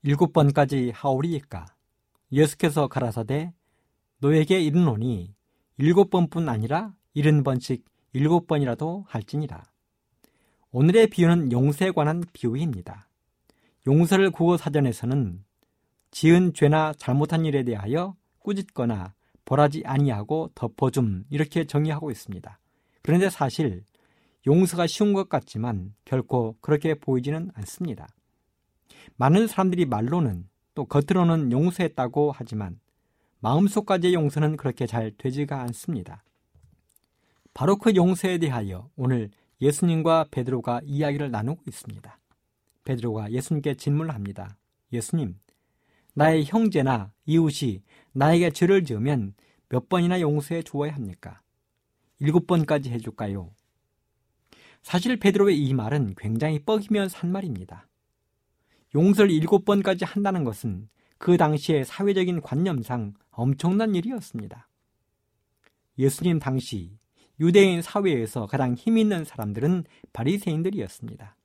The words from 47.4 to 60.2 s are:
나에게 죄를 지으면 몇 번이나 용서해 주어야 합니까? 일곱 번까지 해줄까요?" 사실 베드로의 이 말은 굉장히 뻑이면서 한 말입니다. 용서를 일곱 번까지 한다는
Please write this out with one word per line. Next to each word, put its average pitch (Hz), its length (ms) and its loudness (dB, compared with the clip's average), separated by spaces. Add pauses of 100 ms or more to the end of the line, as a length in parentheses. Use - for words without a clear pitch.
나에게 165 380 4
죄를 180 340 4
지으면 117 500 -2 (340)
몇 123 200 -4
번이나 180 320 0
용서해 151 420 -2
주어야 147 320 -6
합니까? 98 460 -14 (800)
일곱 156 260 2
번까지 147 440 0
해줄까요?" 107 600 -8 (1300)
사실 220 360 -2
베드로의 196 420 4
이 135 140 0
말은 117 420 -2
굉장히 143 440 -2
뻑이면서 208 580 -2
한 175 140 -4
말입니다. 120 560 -10 (1080)
용서를 196 380 4
일곱 160 320 2
번까지 190 400 0
한다는 185 400 -2